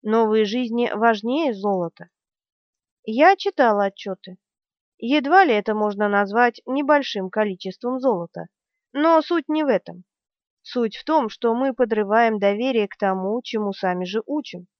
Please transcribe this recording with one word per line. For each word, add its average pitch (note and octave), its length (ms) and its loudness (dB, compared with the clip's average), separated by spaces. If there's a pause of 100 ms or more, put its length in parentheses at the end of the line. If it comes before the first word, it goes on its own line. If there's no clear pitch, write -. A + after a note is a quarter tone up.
Новые A3 420 2
жизни A#3 480 -2
важнее A#3 600 0
золота. F#3 540 -4 (960)
Я D4+ 320 4
читала A3+ 480 2
отчеты. F#3+ 540 -8 (600)
Едва D4 460 4
ли C#4+ 80 2
это G#3+ 220 0
можно G#3 340 0
назвать G3+ 580 0
небольшим C4+ 640 0
количеством G#3+ 720 -4
золота. G3 460 -4 (460)
Но D#4+ 300 2
суть E4+ 260 -4
не D#4 160 -2
в C#4 40 0
этом. F3+ 360 -2 (580)
Суть A#3 340 -4
в - 80 -18
том, D4 240 0
что A3+ 260 -2
мы C4 200 -2
подрываем A3 640 2
доверие G#3 500 0
к - 80 -18
тому, G3 460 -2
чему G#3 300 -4
сами F3+ 320 -2
же G3+ 200 -4
учим. A3+ 420 -8 (140)